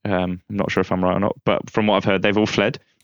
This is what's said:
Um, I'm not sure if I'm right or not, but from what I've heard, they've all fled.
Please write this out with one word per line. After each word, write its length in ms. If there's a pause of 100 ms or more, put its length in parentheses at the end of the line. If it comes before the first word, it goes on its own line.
Um, 440
I'm 60
not 160
sure 80
if 120
I'm 120
right 140
or 20
not, 240
but 260
from 180
what 100
I've 80
heard, 160
they've 160
all 80
fled. 340 (240)